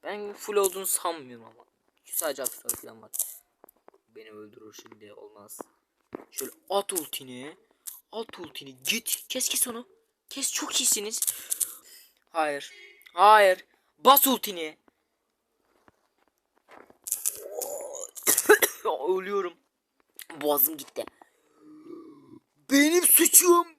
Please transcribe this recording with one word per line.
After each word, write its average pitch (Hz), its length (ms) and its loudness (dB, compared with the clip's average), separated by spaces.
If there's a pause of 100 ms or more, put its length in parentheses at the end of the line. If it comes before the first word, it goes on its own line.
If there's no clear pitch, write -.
Ben 202 300 -10
full 208 240 -4
olduğunu 190 300 0
sanmıyorum 131 600 -6
ama. - 180 -20 (400)
Sadece 139 380 -6
aksesuar - 380 -8
falan 113 220 -20
var. - 80 -20 (960)
Beni 110 220 -20
öldürür 107 420 -20 (100)
şimdi, 104 300 -20
olmaz. 104 460 -20 (720)
Şöyle - 220 -8 (180)
at 196 220 -2
ultini. 139 640 -10 (560)
At 220 260 -12
ultini, 139 440 -18
git. - 460 -6
Kes, 254 200 -4
kes 254 200 -2
onu. 240 200 -12 (400)
Kes, - 240 -6
çok - 280 -4
iyisiniz. 220 400 -2 (1080)
Hayır. 151 420 -4 (400)
Hayır. 196 520 8 (340)
Bas 277 280 8
ultini. 180 520 -2 (4000)
<coughs> 151 240 -4
Ölüyorum. 190 460 -4 (840)
Boğazım 147 360 0
gitti. 135 280 -12 (1700)
Benim 311 340 4
suçum. 349 640 6 (120)